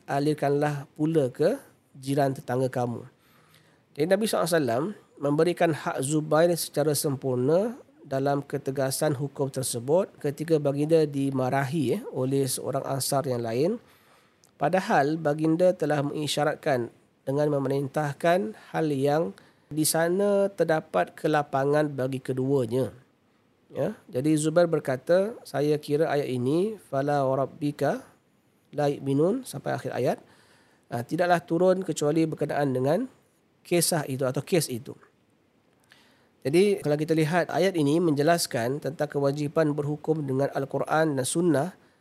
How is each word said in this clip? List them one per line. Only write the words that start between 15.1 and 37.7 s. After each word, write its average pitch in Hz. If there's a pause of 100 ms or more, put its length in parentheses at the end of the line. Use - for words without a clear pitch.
baginda 160
telah 147
mengisyaratkan 143 (340)
dengan 143
memerintahkan 143 (160)
hal 160
yang 147 (320)
di 151
sana 196
terdapat 170
kelapangan 147
bagi 131
keduanya. 131 (800)
Ya, 160 (160)
jadi 147
Zubair 156
berkata, 170
"Saya 147
kira 147
ayat 139
ini, 165
'Fala 143
wa 135
rabbika 147 (720)
la 143
yu'minun'," 143
sampai 139
akhir 123
ayat, 127 (680)
ah, 120
"tidaklah 170
turun 185
kecuali 156
berkenaan 147
dengan 135 (600)
kisah 170
itu 131
atau 135
kes 160
itu." 117 (1500)
Jadi 190
kalau 147
kita 156
lihat 160
ayat 185